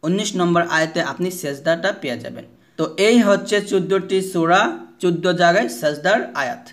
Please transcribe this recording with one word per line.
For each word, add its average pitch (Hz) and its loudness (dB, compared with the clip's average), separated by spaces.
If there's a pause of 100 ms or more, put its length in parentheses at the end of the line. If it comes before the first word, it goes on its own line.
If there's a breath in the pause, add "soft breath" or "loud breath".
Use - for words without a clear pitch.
উনিশ 185 0 (100)
নম্বর 175 2 (140)
আয়াতে 160 0 (120)
আপনি 180 -4 (140)
সেজদাটা 160 -2 (120)
পেয়ে 123 -6
যাবেন। - -14 (340 soft breath)
তো 160 0 (240)
এই 240 6 (100)
হচ্ছে 196 2 (140)
চোদ্দটি 190 0 (140)
সূরা, 175 4 (400)
চোদ্দ 175 0 (160)
জায়গায় 175 4 (120)
সেজদার 156 0 (220)
আয়াত। 123 -6